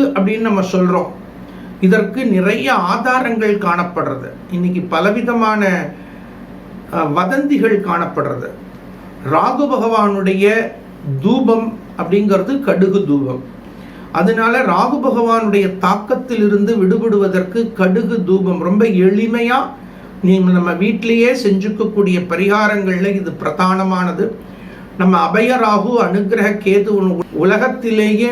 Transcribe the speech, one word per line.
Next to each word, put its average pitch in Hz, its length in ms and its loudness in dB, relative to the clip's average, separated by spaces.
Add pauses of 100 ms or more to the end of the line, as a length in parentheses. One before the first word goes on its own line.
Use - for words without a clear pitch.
(160)
அப்படின்னு 214 320 0
நம்ம 196 160 0 (100)
சொல்றோம், 180 360 0 (760)
இதற்கு 220 340 2 (160)
நிறைய 190 320 0 (240)
ஆதாரங்கள் 233 640 0 (100)
காணப்படுறது. 170 640 -2 (280)
இன்னைக்கு 180 260 -2 (120)
பலவிதமான, 214 680 0 (1300)
அஹ், 156 200 -2
வதந்திகள் 220 600 2 (100)
காணப்படுறது. 160 600 -4 (840)
ராகு 233 380 0
பகவானுடைய 202 720 2 (800)
தூபம் 226 420 2 (340)
அப்படிங்கிறது 190 520 2 (160)
கடுகு 185 320 2 (100)
தூபம். 127 320 -2 (760)
அதனால 226 340 2 (180)
ராகு 254 340 0
பகவானுடைய 226 600 2 (180)
தாக்கத்திலிருந்து 208 880 0 (100)
விடுபடுவதற்கு 196 800 2 (200)
கடுகு 220 360 2 (120)
தூபம் 180 400 2
ரொம்ப 208 160 4 (220)
எளிமையா 233 520 2 (680)
நீ 185 80 6 (240)
நம்ம 175 140 0 (120)
வீட்டிலேயே 233 480 2 (120)
செஞ்சுக்கக்கூடிய 202 760 0 (120)
பரிகாரங்கள்ல 196 800 0 (120)
இது 165 200 -6
பிரதானமானது. 185 840 0 (760)
நம்ம 185 140 6 (120)
அபய 214 240 2 (140)
ராகு 208 260 2 (160)
அனுக்கிரக 202 440 0 (140)
கேது 202 340 2
உ-, 185 280 0 (180)
உலகத்திலேயே 214 880 2